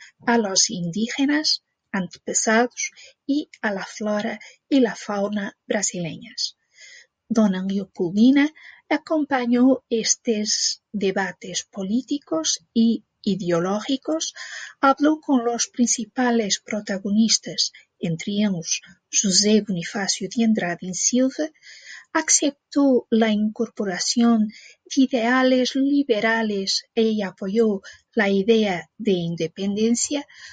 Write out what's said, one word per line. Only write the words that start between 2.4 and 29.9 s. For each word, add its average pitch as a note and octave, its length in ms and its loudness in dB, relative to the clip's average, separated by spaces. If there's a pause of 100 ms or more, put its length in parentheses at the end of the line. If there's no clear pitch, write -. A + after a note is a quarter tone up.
y C#4+ 240 -2 (120)
a A3 100 -2
la G3 140 -6
flora G#3+ 560 -6 (260)
y C#4 140 4
la G#3 140 2
fauna G#3 720 -6
brasileñas. F#3+ 920 -6 (720)
Dona G3+ 360 2
Leopoldina G3+ 880 2 (360)
acompañó C4 1000 2
estos - 920 -2 (120)
debates F#3+ 760 -4
políticos C4 1040 -4
y A3+ 300 2 (180)
ideológicos, G3+ 1120 -2 (460)
habló D4 400 2
con C4 240 0
los A#3 240 -4
principales A#3 920 -2
protagonistas, G#3 1120 0 (260)
entre E3+ 340 -4
ellos G3+ 480 -2 (300)
José G#3 560 2
Bonifacio F#3 640 -6
de A#3 120 0
Andrade F3+ 420 0
y F#3 60 -8
Silva, C4 560 0 (640)
aceptó C#4+ 960 0
la A3+ 200 2
incorporación G#3+ 1200 0 (380)
de - 160 0
ideales B3+ 760 2
liberales A3+ 1080 0 (100)
e A3 300 2
apoyó G3 560 0 (320)
la G3+ 160 2
idea G3 680 2
de G#3+ 140 0
independencia G3 1160 -2 (280)